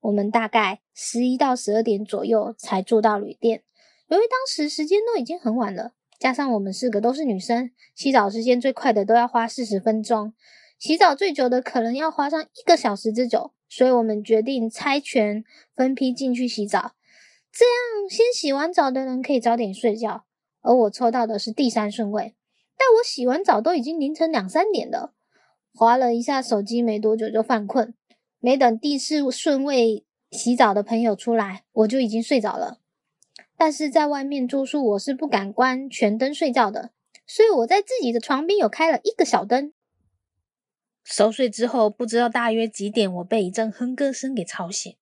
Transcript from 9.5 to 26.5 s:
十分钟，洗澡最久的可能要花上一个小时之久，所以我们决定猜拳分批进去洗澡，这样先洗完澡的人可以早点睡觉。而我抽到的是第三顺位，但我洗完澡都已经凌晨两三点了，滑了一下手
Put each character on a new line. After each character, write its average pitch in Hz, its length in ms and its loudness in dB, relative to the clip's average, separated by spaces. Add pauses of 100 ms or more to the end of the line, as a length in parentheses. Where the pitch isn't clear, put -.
十 208 160 -2
分 220 240 -2
钟， 214 300 -2 (440)
洗 311 200 -2
澡 349 180 6
最 381 160 -2
久 262 160 0
的 247 140 2
可 - 180 -4
能 226 160 -2
要 311 160 -2
花 294 180 -2
上 311 120 -2
一 - 240 -16
个 339 100 8
小 233 180 -2
时 214 200 -4
之 240 160 -2
久， - 240 -2 (160)
所 - 180 2
以 262 40 6
我 240 120 4
们 214 180 -2
决 220 200 2
定 233 280 -2
猜 285 300 -2
拳 214 460 -2 (280)
分 262 220 0
批 254 160 0
进 254 220 -2
去 240 160 -2
洗 208 180 -4
澡， 196 240 -2 (640)
这 - 100 4
样 480 460 0
先 453 240 2
洗 302 180 -2
完 302 220 -2
澡 285 180 2
的 262 140 -4
人 254 160 -6
可 254 100 -6
以 262 80 2
早 233 160 2
点 214 180 -4
睡 214 220 -2
觉。 220 300 -8 (340)
而 240 160 4
我 226 140 4
抽 247 200 0
到 233 160 0
的 220 140 -4
是 220 140 -8
第 262 160 2
三 214 200 -2
顺 208 220 -6
位， - 240 -6 (420)
但 523 200 4
我 480 80 4
洗 247 200 -6
完 269 160 2
澡 220 200 4
都 311 120 2
已 302 80 0
经 311 160 -6
凌 294 160 -2
晨 330 160 0
两 202 200 -2
三 359 200 0
点 339 220 -2
了， - 220 -8 (600)
滑 233 220 6
了 247 180 2
一 233 80 0
下 269 200 0
手 233 200 0